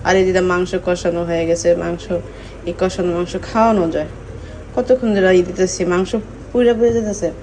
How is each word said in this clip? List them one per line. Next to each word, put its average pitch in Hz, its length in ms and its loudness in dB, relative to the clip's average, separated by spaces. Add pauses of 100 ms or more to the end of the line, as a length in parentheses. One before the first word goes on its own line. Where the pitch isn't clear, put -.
আর 185 120 2
এই 185 180 4
যে 185 80 2
মাংস 180 340 0 (100)
কষানো 175 380 0
হয়ে 170 220 -2
গেছে, 170 300 2
মাংস, 170 300 -6 (600)
এই 170 140 -4
কষানো 185 340 0
মাংস 175 220 -4 (180)
খাওয়ানো 220 380 4
যায়। 156 180 -4 (680)
কতক্ষণ 247 400 2
ধরে 185 220 6
ই 180 40 6
দিতেছি, 185 440 -2
মাংস 180 300 0 (360)
পুড়ে 240 220 4
পুড়ে 233 200 4
যেতেছে 208 340 -2 (160)